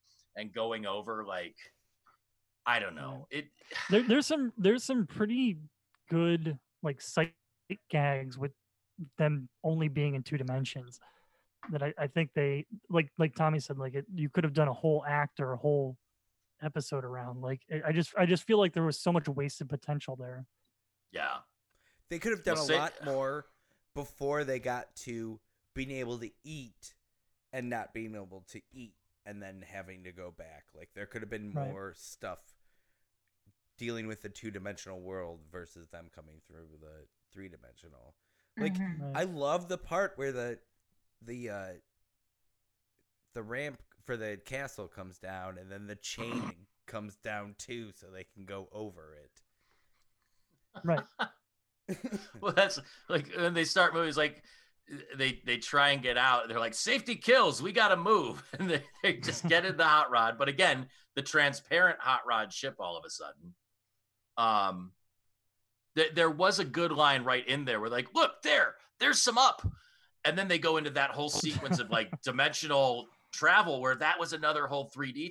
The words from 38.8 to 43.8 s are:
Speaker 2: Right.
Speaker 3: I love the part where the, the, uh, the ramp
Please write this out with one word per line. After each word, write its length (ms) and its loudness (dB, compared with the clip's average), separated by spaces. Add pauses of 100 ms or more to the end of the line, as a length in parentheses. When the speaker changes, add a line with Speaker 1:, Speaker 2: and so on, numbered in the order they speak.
Speaker 2:
Right. 120 -6
Speaker 3:
I 80 0
love 440 -2
the 100 -6
part 380 -2
where 160 -4
the, 260 -6 (680)
the, 260 -10
uh, 160 -8 (1700)
the 80 -8
ramp 380 -8 (240)